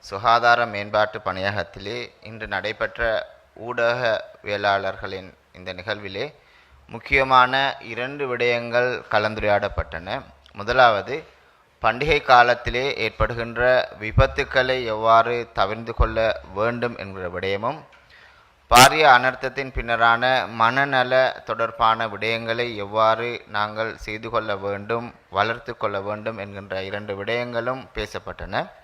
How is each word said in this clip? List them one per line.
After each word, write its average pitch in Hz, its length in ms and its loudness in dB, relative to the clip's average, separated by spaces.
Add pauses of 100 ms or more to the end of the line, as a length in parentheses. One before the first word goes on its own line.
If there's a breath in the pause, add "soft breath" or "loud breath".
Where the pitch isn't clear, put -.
சுகாதார 117 600 4
மேம்பாட்டு 104 540 -2
பணியகத்திலே 101 920 -6 (100)
இன்று 110 260 -14
நடைபெற்ற 107 800 -4 (380)
ஊடகவியலாளர்களின் 101 1700 -2 (180)
இந்த 92 220 -12
நிகழ்விலே 101 640 -8 (520 soft breath)
முக்கியமான 131 920 2
இரண்டு 127 580 -8
விடயங்கள் 120 760 0
கலந்துரையாடப்பட்டன. 104 1080 -2 (300)
முதலாவது, 120 720 4 (580 soft breath)
பண்டிகை 139 400 0
காலத்திலே 123 760 4
ஏற்படுகின்ற 117 920 0 (100)
விபத்துக்களை 131 840 0
எவ்வாறு 113 680 2
தவிர்த்து 110 400 -4
கொள்ள 113 480 0 (120)
வேண்டும் 117 440 -2
என்கிற 95 320 -10
விடயமும், 98 500 -6 (920 soft breath)
பாரிய 139 340 8 (140)
அனர்த்தத்தின் 131 540 -2
பின்னரான 117 760 2
மனநல 127 960 2
தொடர்பான 113 640 0
விடயங்களை 113 680 -4
எவ்வாறு 110 720 0
நாங்கள் 107 500 -4
செய்து 110 320 -10
கொள்ள 107 260 -4
வேண்டும், 101 580 -6 (160)
வளர்த்து 110 480 -2
கொள்ள 101 240 -4
வேண்டும் 107 360 -8
என்கின்ற 98 460 -10
இரண்டு 101 400 -8
விடயங்களும் 120 680 -4
பேசப்பட்டன. 101 760 -8 (140)